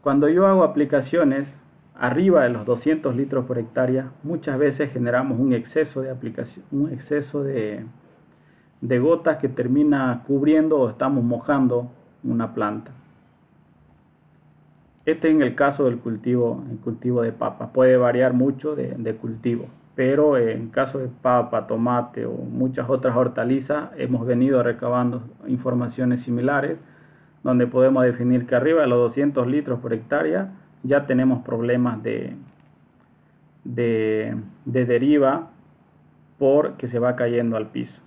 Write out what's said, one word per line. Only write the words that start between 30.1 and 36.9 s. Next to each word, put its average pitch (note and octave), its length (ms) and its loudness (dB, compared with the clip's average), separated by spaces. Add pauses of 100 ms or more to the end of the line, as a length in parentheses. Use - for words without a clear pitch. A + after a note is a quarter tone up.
ya C#3+ 240 0
tenemos B2+ 360 2
problemas A#2+ 600 -2
de, - 340 -6 (1300)
de, A2+ 720 -2 (300)
de B2+ 180 0
deriva C3+ 640 2 (920)
porque C#3 500 2
se A#2+ 100 -4